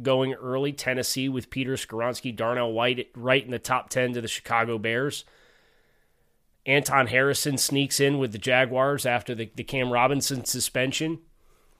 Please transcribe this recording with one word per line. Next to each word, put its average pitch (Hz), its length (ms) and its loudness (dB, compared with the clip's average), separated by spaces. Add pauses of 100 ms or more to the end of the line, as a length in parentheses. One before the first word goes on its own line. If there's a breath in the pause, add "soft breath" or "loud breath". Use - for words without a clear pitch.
going 131 320 2
early, 131 380 -4
Tennessee 131 560 -2
with 131 220 -4
Peter 131 240 -2
Skoronski, 117 600 -4
Darnell 117 380 0
White, 123 420 0
right 127 300 0
in 123 60 -12
the 117 80 -4
top 127 320 -2
ten 127 240 0
to 123 60 -2
the 113 80 -6
Chicago 117 500 -2
Bears. 120 460 -2 (1400 soft breath)
Anton 135 400 4
Harrison 135 520 2
sneaks 139 420 0
in 139 180 4
with 131 140 -2
the 113 60 -8
Jaguars 131 680 2
after 120 280 0
the, 110 200 -6
the 117 100 -8
Cam 127 260 -2
Robinson 131 540 2
suspension. 131 680 -2 (680)